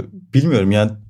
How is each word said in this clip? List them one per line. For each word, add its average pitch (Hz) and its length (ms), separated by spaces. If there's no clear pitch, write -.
bilmiyorum 135 580
yani 107 200